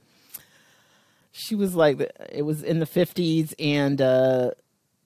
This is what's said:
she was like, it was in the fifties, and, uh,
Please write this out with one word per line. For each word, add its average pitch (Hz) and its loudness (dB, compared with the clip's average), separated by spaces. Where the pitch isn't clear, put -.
she - -10
was 196 -2
like, 147 4
it 143 -6
was 151 -4
in 160 0
the 160 -2
fifties, 160 0
and, 143 0
uh, 131 2